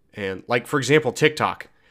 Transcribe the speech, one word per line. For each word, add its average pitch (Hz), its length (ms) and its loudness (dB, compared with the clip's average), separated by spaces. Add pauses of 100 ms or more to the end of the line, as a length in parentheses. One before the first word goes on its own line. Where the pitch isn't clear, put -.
(140)
And, 95 340 -8
like, 123 180 0
for 147 120 -2
example, 135 340 2
TikTok. - 560 0 (220)